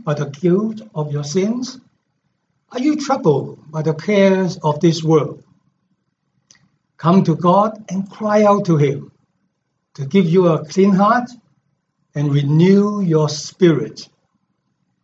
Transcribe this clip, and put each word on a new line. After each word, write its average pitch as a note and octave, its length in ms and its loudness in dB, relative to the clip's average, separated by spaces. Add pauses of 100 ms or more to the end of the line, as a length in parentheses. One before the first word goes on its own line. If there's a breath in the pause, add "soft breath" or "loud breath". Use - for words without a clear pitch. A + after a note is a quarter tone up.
by D3+ 100 -4
the C#3+ 160 -6
guilt G#3 500 -2 (140)
of D3 180 -8
your D3 120 -6
sins? A3 540 -6 (960)
Are B3 60 -6
you D4+ 160 0
troubled - 760 -2
by D#3 120 -6
the D#3 120 -2
cares F#3+ 640 0
of D3+ 240 -4
this D#3+ 240 0
world? D3 400 0 (1500 soft breath)
Come F3 260 2
to D#3+ 140 0
God G3 520 0
and F#3+ 220 -8
cry G#3+ 320 0
out G3+ 220 2
to E3 120 2
him C3 360 -2 (840)
to C#3 100 -12
give F3+ 220 2
you E3+ 220 2
a D#3 160 0
clean G3 260 2
heart G#3+ 400 0 (880)
and D3 180 -2
renew F#3 680 2
your D#3 280 0
spirit. - 800 -2 (960)